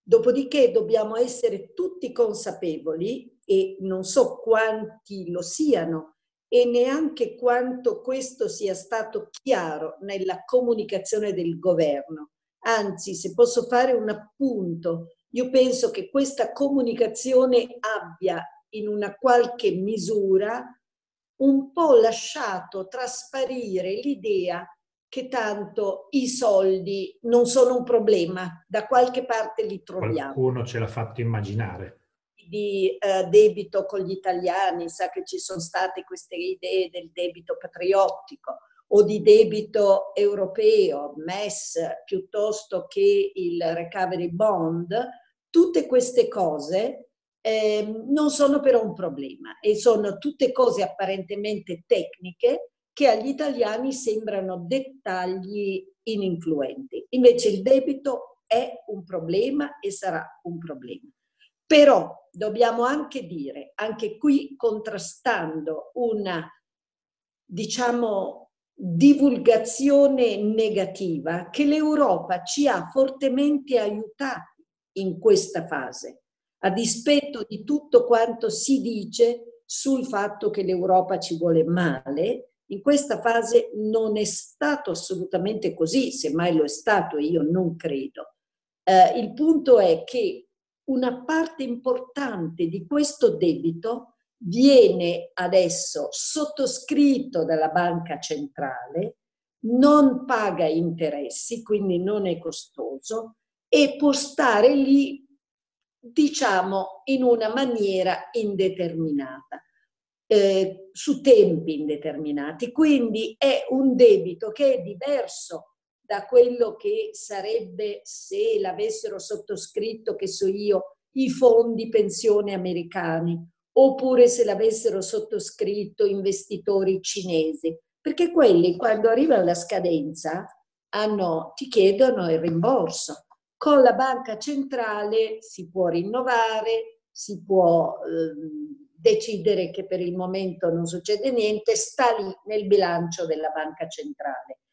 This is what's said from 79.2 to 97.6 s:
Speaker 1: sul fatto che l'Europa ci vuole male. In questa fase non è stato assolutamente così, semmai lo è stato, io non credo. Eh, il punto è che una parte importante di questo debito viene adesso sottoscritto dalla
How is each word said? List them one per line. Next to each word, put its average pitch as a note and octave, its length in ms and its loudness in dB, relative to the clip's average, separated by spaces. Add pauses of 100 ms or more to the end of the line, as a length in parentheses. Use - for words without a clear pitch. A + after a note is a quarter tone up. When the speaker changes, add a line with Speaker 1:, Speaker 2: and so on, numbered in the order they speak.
Speaker 1:
sul C4+ 400 -4
fatto G#3 460 -4
che G3 120 -6
l'Europa F#3 560 0
ci - 180 -8
vuole E3 260 2
male. E3 920 -2 (140)
In G3 140 -10
questa C#4 380 0
fase A#3 560 2
non G#3+ 400 -2
è G#3+ 100 -2
stato - 640 -6
assolutamente F#3 800 -4
così, A#3 380 0
semmai F3 420 -2
lo D#3 100 2
è D3 60 0
stato, F#3 480 -2
io D#3 240 0
non E3 340 0
credo. C#3 600 -8 (480)
Eh, - 360 6
il G#3+ 140 -6
punto C#4+ 460 6
è E3 240 4
che - 460 -4 (400)
una B3 360 -2
parte D#4+ 380 -2
importante A#3+ 1040 -4
di F#3 180 -6
questo C#4+ 500 2
debito E3+ 800 -2 (260)
viene F#3+ 920 4
adesso F3+ 800 0
sottoscritto C#4+ 1300 0
dalla D#3 260 0